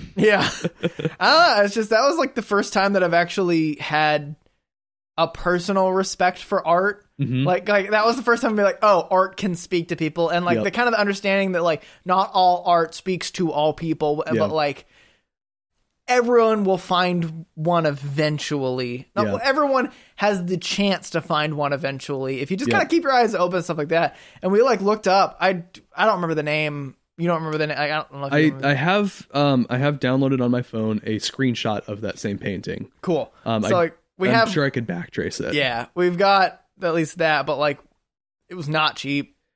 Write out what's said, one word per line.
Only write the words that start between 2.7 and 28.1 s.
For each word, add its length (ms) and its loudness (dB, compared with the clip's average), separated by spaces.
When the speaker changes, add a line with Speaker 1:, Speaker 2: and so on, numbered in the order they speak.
Speaker 1:
time 200 2
that 100 2
I've 120 2
actually 600 0
had 600 0
a 100 2
personal 640 0
respect 460 0
for 280 -4
art. 380 0
Speaker 2:
Mm-hmm. 240 -2
Speaker 1:
Like, 240 0
like, 220 0
that 160 2
was 100 2
the 60 -6
first 180 2
time 120 0
to 40 -2
be 60 2
like, 200 2
"Oh, 280 4
art 260 2
can 200 -4
speak 320 -4
to 80 -4
people." 340 -2
And, 160 0
like, 100 2
Speaker 2:
Yep. 80 -2
Speaker 1:
the 60 0
kind 180 0
of 60 2
understanding 580 0
that, 120 -2
like, 180 0
not 280 0
all 320 4
art 300 2
speaks 380 -6
to 200 -2
all 220 0
people, 500 -2
but, 100 -2
Speaker 2:
Yeah. 100 2
Speaker 1:
like, 420 -2
everyone 560 4
will 140 2
find 640 -2
one 320 0
eventually. 1300 -2
Not 120 0
Speaker 2:
Yeah. 160 -2
Speaker 1:
everyone 480 0
has 280 0
the 120 -2
chance 540 -2
to 100 -2
find 360 -2
one 160 -2
eventually 680 -6
if 100 -6
you 60 -2
just 140 -2
Speaker 2:
Yeah. 80 2
Speaker 1:
kinda 120 0
keep 120 2
your 100 0
eyes 220 4
open 220 0
and 80 -2
stuff 140 -4
like 100 -4
that. 280 0
And 120 -2
we, 100 6
like, 180 2
looked 280 0
up. 320 4
I, 220 0
I 100 0
don't 100 4
remember 180 -2
the 80 0
name. 540 -4
You 100 -2
don't 160 0
remember 140 -4
the 80 0
name? 120 -6
I 100 -2
don't 260 -6